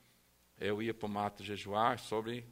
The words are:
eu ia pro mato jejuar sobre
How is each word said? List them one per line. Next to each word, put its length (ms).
eu 240
ia 100
pro 160
mato 360
jejuar 540
sobre 540